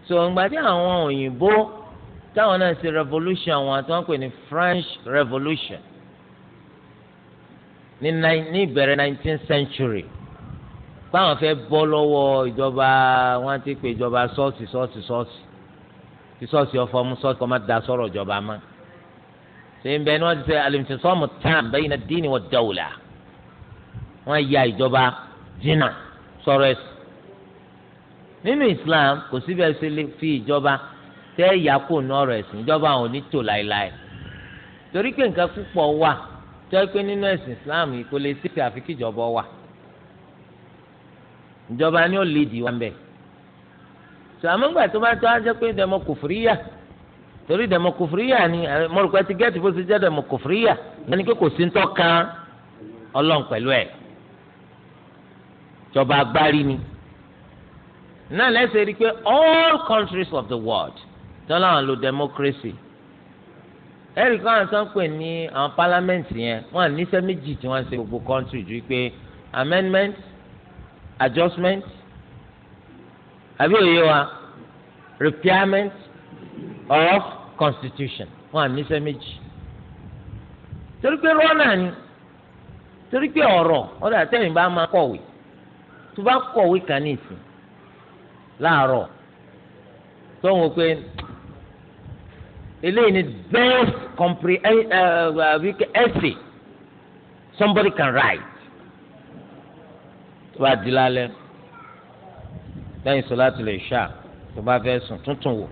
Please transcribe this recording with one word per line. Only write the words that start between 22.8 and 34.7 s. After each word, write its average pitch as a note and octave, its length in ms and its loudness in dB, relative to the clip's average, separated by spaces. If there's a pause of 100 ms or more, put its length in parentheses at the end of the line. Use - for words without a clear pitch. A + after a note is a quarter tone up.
Wọ́n D3+ 260 -2
ya C#3 140 4
ìjọba B2 380 2 (560)
jìnnà D3+ 300 2 (520)
sọ̀rọ̀ C#3 300 4
ẹ̀sìn. - 200 -4 (1500)
Nínú C4+ 260 0
Islam, D3+ 600 2
kò - 140 -8
sí E3 140 -6
bẹ́ẹ̀ E3+ 200 2
ṣe D#3 160 -6
lè D3+ 140 -4 (120)
fi D#3+ 200 -4
ìjọba C#3 380 0 (600)
tẹ́ F3+ 160 4
ẹ̀ F#3+ 140 4
yà C#3+ 160 4
kó D3 220 -2
nù C3 120 -4
ọ̀rọ̀ C3+ 240 2
ẹ̀sìn. G#2 220 -8
Ìjọba D3+ 320 2
ò B2+ 160 2
ní B2 140 -6
tò C#3 200 -4
láéláé. G#2 480 -2 (960)